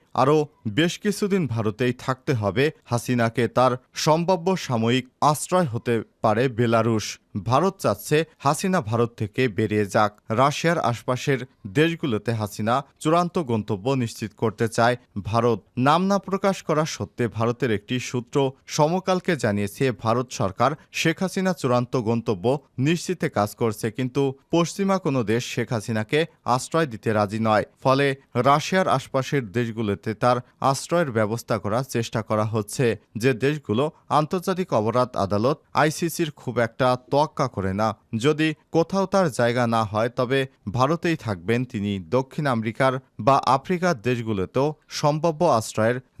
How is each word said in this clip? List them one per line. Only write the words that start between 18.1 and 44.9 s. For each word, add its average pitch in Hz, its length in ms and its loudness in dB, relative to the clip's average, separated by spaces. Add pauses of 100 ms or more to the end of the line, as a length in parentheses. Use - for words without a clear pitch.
সমকালকে 180 680 0
জানিয়েছে, 104 480 -2 (180)
ভারত 117 300 0
সরকার 120 400 0 (200)
শেখ - 280 0
হাসিনা 190 340 -2
চূড়ান্ত 123 480 0
গন্তব্য 110 440 -2 (340)
নিশ্চিতে 160 500 -2
কাজ 104 260 0
করছে, 117 360 -2
কিন্তু 131 300 -4 (300)
পশ্চিমা 190 460 0
কোনো 139 260 -2
দেশ 113 220 0
শেখ - 240 -4
হাসিনাকে 113 500 -2 (260)
আশ্রয় 143 420 0
দিতে 113 240 -6
রাজি 104 280 0
নয়। 107 260 2 (160)
ফলে 135 260 2 (380)
রাশিয়ার 151 440 2
আশপাশের 131 600 -2
দেশগুলোতে 113 640 -2
তার 123 220 2 (260)
আশ্রয়ের 139 480 0
ব্যবস্থা 113 460 -2
করার 113 320 -2
চেষ্টা 117 320 -4
করা 107 240 0
হচ্ছে, 110 400 -2 (300)
যে 120 180 2
দেশগুলো 135 500 -2 (280)
আন্তর্জাতিক 175 600 -2
অপরাধ 117 440 2
আদালত 104 400 0 (160)
আইসিসির 156 580 -2
খুব - 280 -10
একটা 120 280 0 (200)
তোয়াক্কা 147 400 0
করে 95 260 -4
না। 107 140 0 (320)
যদি 151 280 2 (240)
কোথাও 185 340 0
তার 190 260 2
জায়গা 120 360 2
না 113 160 2
হয়, 110 320 0
তবে 131 240 0 (300)
ভারতেই 151 480 0
থাকবেন 107 480 -2
তিনি। 104 260 -4 (180)
দক্ষিণ 135 380 -2
আমেরিকার 120 460 0 (260)
বা 135 160 4 (120)
আফ্রিকার 170 540 0
দেশগুলোতেও 117 680 -2 (240)